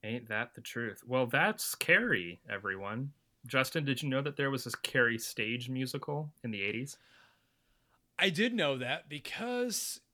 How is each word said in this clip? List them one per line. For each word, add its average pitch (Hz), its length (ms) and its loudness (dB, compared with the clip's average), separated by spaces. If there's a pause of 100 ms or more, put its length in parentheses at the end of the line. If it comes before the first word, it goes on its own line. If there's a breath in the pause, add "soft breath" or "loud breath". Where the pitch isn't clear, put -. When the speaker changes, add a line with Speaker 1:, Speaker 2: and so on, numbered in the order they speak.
Speaker 1:
Ain't 113 240 -4
that 110 260 -2
the - 60 -14
truth? 113 460 -6
Well, 127 200 2
that's 160 480 2
Carrie, 156 720 4
everyone. 101 640 -4 (340)
Justin, 131 380 0
did 135 180 0
you 151 60 0
know 135 140 0
that 143 140 -4
there 139 140 2
was 135 140 -2
this 117 100 -6
Carrie 117 440 4
stage 120 500 -4
musical 143 640 -4 (100)
in 120 80 -4
the 104 120 -4
eighties? 104 360 -4 (1200 soft breath)
Speaker 2:
I 190 120 6
did 214 220 2
know 151 260 2
that 127 300 -2
because 233 920 -4 (120)